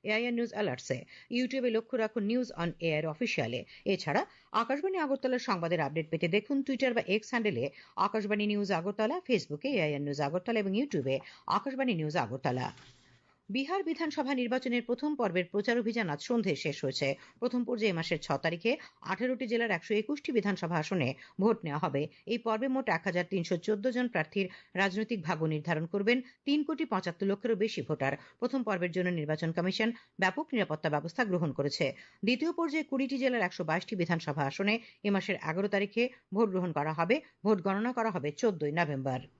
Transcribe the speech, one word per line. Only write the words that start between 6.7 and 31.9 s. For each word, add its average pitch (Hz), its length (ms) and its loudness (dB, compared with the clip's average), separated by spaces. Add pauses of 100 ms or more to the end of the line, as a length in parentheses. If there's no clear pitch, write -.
বা 226 80 2
X 208 280 0
হ্যান্ডেলে 175 420 0 (260)
আকাশবাণী 208 500 0
নিউজ 202 260 0
আগরতলা, 208 560 0
Facebook-এ 170 400 0
এআইআর 151 320 2
নিউজ 143 200 -2
আগরতলা 180 400 0
এবং 196 120 0
YouTube-এ 165 460 0 (280)
আকাশবাণী 262 480 0
নিউজ 151 220 -2
আগরতলা। 127 560 -2 (760)
বিহার 277 340 -2
বিধানসভা 302 520 -2
নির্বাচনের 247 480 0
প্রথম 247 340 -2
পর্বের 180 340 0
প্রচার 208 280 0
অভিযান 226 300 0
আজ 143 140 -2
সন্ধে 214 340 2
শেষ 147 280 -2
হয়েছে। 135 240 0 (300)
প্রথম 247 260 0
পর্যায়ে 220 280 2
এ 170 40 0
মাসের 165 240 0
ছ - 80 -14 (140)
তারিখে 170 280 0 (300)
আঠারোটি 247 460 -2
জেলার 233 240 0
একশো 170 240 -2
একুশটি 285 380 0
বিধানসভা 185 460 2
আসনে 156 300 2 (320)
ভোট 220 240 4
নেওয়া 151 200 -2
হবে। 139 180 0 (240)
এই 233 120 -2
পর্বে 226 300 0
মোট 262 200 0
এক - 160 2
হাজার 180 260 0
তিনশো 180 260 0
চোদ্দ 175 340 -2
জন 247 180 0
প্রার্থীর 190 380 0 (280)
রাজনৈতিক 196 480 0
ভাগ্য 156 220 -2
নির্ধারণ 160 420 0
করবেন 202 320 2 (260)
তিন 285 200 4
কোটি 320 200 -2
পঁচাত্তর 185 420 -2
লক্ষেরও 202 300 0
বেশি 214 260 0
ভোটার। 139 320 0 (240)
প্রথম 254 240 0
পর্বের 180 300 0
জন্য 180 180 2
নির্বাচন 156 420 0
কমিশন 185 360 2 (320)
ব্যাপক 190 320 2
নিরাপত্তা 175 380 0
ব্যবস্থা 151 340 0
গ্রহণ 175 280 2
করেছে। 143 320 0 (400)